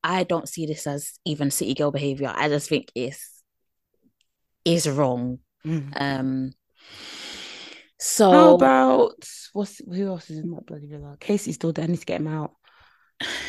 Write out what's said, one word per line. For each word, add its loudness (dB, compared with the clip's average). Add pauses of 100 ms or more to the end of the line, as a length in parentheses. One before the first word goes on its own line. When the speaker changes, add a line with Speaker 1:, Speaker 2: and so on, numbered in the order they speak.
Speaker 1:
I 0
don't -2
see -8
this -8
as -8 (120)
even -2
City -2
Girl 0
behavior. -4
I 0
just -2
think -2
it's, -10 (1200)
it's 2
wrong. 0 (260)
Speaker 2:
Mm. -6
Speaker 1:
Um, -2 (1500)
so 4
Speaker 2:
How 10
about, 6 (400)
what's, -6
who -6
else -8
is -10
in -8
that -14
bloody -16
villa? -16
Casey's -4
still -2
there. -4
I -2
need -2
to -20
get -4
him -4
out. -6 (680)
<sighs> -8 (240)